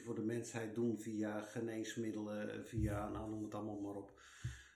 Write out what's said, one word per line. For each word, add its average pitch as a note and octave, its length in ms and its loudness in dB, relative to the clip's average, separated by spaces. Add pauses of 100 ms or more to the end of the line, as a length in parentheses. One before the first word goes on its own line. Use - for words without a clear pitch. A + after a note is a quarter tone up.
voor A2+ 100 0
de G#2+ 80 2
mensheid A2+ 520 2
doen A#2 240 4
via G#2+ 420 2
geneesmiddelen, G#2+ 1300 0
via, G#2 420 2
nou, G#2+ 200 -2
noem G#2+ 140 -2
het G#2 100 -4
allemaal G#2 260 -2
maar G2+ 160 -2
op. - 260 -8 (540)